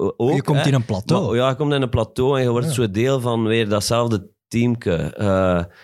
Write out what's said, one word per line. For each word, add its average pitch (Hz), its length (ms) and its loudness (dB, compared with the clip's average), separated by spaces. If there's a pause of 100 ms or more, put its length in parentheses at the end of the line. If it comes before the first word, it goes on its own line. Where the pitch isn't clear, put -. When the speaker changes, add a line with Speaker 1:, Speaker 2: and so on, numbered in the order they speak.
Speaker 1:
o-, - 140 -2
ook, 131 180 2
Speaker 2:
Je 139 80 0
komt 147 180 0
Speaker 1:
hè. 156 80 2
Speaker 2:
in 135 60 2
een 120 100 2
plateau. 117 420 -2
Speaker 1:
Maar, 117 100 -2
ja, 127 120 2
je 131 60 0
komt 147 180 -2
in 139 100 0
een 123 60 -2
plateau 127 500 0
en 131 60 0
je 123 60 0
wordt 120 160 0
Speaker 2:
Ja. 160 60 -4
Speaker 1:
zo 117 180 0
deel 123 300 0
van 117 240 -2
weer 110 240 2
datzelfde 107 600 0 (200)
teamke. 117 480 0
Eh, 92 680 0 (200)